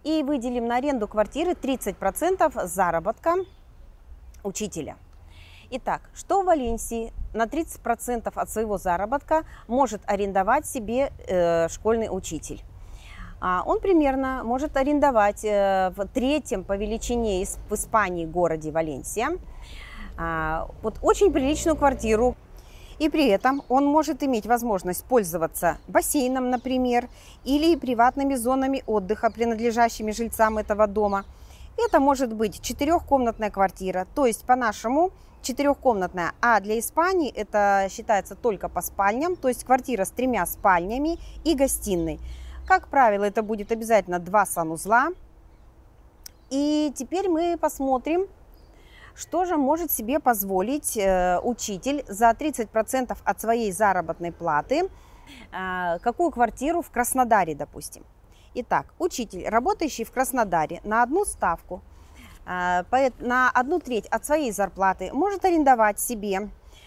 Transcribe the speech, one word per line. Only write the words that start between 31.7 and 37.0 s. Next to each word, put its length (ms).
Это 240
может 320
быть 300
четырехкомнатная 880
квартира, 640
то 100
есть 220
по-нашему 680
четырехкомнатная, 1000
а 180
для 220
Испании 500